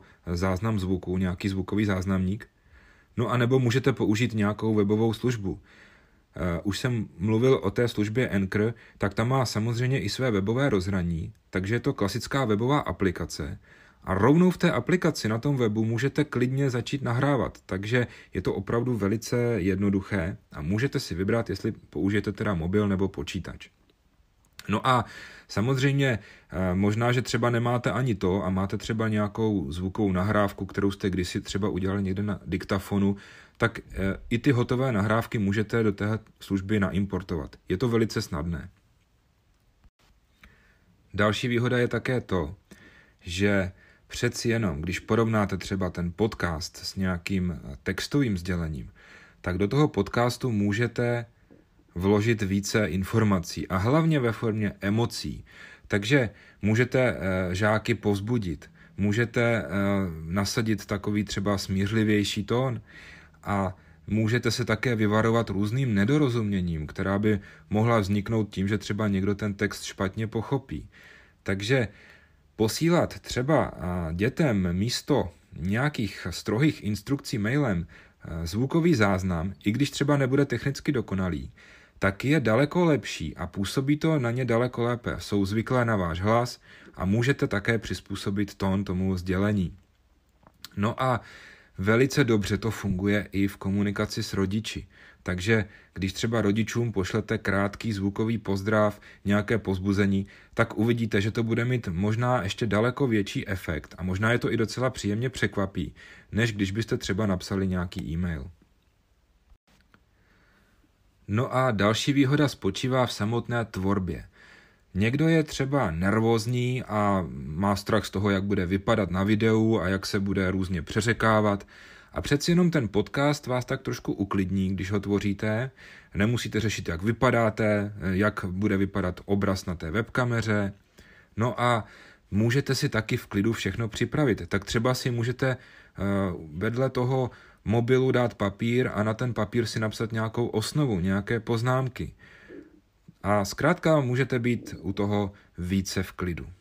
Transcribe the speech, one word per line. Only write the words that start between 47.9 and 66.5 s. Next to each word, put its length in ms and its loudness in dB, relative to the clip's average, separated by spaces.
sdělením, 540 -4
tak 160 -2
do 100 2
toho 200 4
podcastu 640 0
můžete 720 0
vložit 460 4
více 440 0
informací 840 0
a 100 -2
hlavně 420 4
ve 120 2
formě 500 -2
emocí. 640 -2
Takže 420 2
můžete, 560 2
eh, 380 0
žáky 400 0
povzbudit, 720 -2
můžete, 440 0
eh, 260 2
nasadit 600 -2
takový 380 -2
třeba 340 0
smířlivější 840 0
tón 380 -2
a 340 -2
můžete 440 2
se 140 -2
také 300 0
vyvarovat 540 4
různým 440 0
nedorozuměním, 920 2